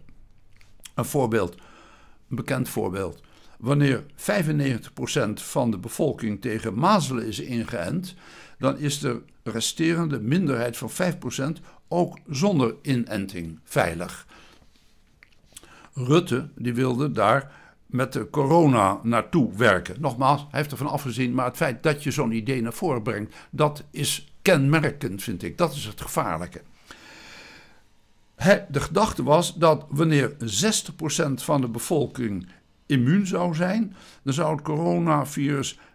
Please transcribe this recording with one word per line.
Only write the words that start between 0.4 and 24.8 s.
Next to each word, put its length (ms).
Een 100
voorbeeld, 500
een 80
bekend 320
voorbeeld. 520
Wanneer 460
vijfennegentig 800
procent 500
van 280
de 80
bevolking 640
tegen 340
mazelen 520
is 140
ingeënt, 720
dan 200
is 200
de 240
resterende 800
minderheid 560
van 140
vijf 280
procent 420
ook 300
zonder 540
inenting 840
veilig. 640
Rutte, 640
die 180
wilde 380
daar 400
met 260
de 180
corona 720
naartoe 540
werken. 440
Nogmaals, 400
hij 200
heeft 100
ervan 160
afgezien, 480
maar 120
het 100
feit 260
dat 200
je 80
zo'n 220
idee 300
naar 100
voren 300
brengt, 320
dat 400
is 520
kenmerkend, 800